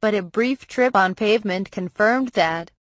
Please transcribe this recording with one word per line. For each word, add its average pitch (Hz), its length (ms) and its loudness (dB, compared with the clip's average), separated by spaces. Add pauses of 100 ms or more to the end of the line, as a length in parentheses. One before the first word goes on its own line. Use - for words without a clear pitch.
but 214 140 0
a 196 80 -2
brief 233 420 -2
trip 254 300 0
on 185 180 2
pavement 208 560 0
confirmed 220 600 -2
that, 165 420 -2 (160)